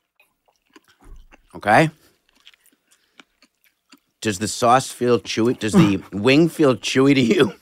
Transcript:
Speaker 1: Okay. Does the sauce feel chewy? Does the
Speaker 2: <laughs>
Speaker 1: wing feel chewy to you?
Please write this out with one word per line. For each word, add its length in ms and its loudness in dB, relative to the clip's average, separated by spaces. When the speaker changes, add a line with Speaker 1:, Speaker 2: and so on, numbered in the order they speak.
Speaker 1:
Okay. 340 2
Does 200 -6
the 80 -6
sauce 440 0
feel 280 -2
chewy? 380 -4
Does 160 -6
the 340 2
Speaker 2:
<laughs> 40 -20
Speaker 1:
wing 380 2
feel 260 0
chewy 400 0
to 60 2
you? 400 0